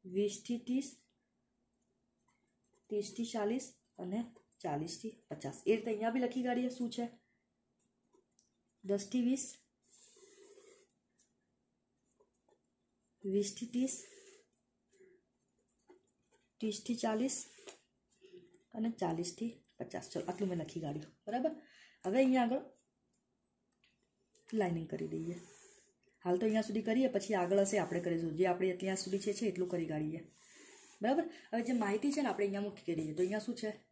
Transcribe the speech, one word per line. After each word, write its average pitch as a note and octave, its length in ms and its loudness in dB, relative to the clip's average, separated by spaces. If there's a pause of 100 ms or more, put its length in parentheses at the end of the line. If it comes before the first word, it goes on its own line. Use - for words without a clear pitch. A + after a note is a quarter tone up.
વીસ G3+ 300 2 (100)
થી A#3+ 220 -2
ત્રીસ, C4 200 0 (2000)
ત્રીસ G#3 280 0
થી A#3 180 -2
ચાલીસ A3 300 0 (380)
અને F#3+ 160 -2 (440)
ચાલીસ D#3+ 380 -2
થી A3 120 -6 (160)
પચાસ. C#3+ 280 -8 (120)
એ - 60 8
રીતે A3+ 160 -2
અહીંયા A3+ 240 0
બી B3 100 2
લખી B3 220 -2
કાઢીએ B3 300 0
શું A#3+ 180 -2
છે? A#3+ 100 -2 (1800)
દસ G3 280 0
થી B3 160 2
વીસ, B3+ 180 2 (3750)
વીસ G3+ 340 2
થી A#3 160 -8
ત્રીસ, B3+ 220 2 (2750)
ત્રીસ G#3+ 240 0
થી A#3 180 0
ચાલીસ A3 320 2 (1400)
અને A3 120 0 (120)
ચાલીસ E3+ 380 -2
થી A3+ 120 -4 (280)
પચાસ. - 320 -8
ચલો, A3 160 -4
આટલું F#3 240 -2
મેં E3+ 120 -2
લખી D#3 220 -6
કાઢ્યું D3+ 280 -6 (120)
બરાબર. B3+ 260 0 (520)
હવે G3 180 2
અહીંયા B3+ 240 6
આગળ B3+ 180 0 (2000)
લાઇનિંગ E3 320 2
કરી D#3 240 -4
દઈએ. E3 200 -4 (880)
હાલ F3+ 160 2
તો A3 60 2
અહીંયા A3 240 4
સુધી G#3+ 180 0
કરીએ, B3+ 280 4
પછી G3+ 260 2
આગળ G3 220 6
હશે G3 180 4
આપણે E3+ 240 0
કરીશું. E3 340 2
જે F#3 120 6
આપણે F3+ 300 2
ત્યાં F#3+ 220 0
સુધી G3 220 0
છે, G#3 140 2
છે A#3 120 0
એટલું F3+ 220 -2
કરી E3 180 0
કાઢીએ D#3 300 -2 (800)
બરાબર. C#4+ 240 4 (260)
હવે A#3 160 2
જે B3+ 60 2 (100)
માહિતી A3 320 2
છે D4+ 60 2
ને, B3 80 2
આપણે G3+ 160 2
અહીંયા G3+ 220 0
મૂકી F3+ 320 -4
દઈએ. D#3 180 -2
તો F3+ 60 2
અહીંયા G#3 240 0
શું A#3+ 140 -2
છે? G#3+ 80 -2 (220)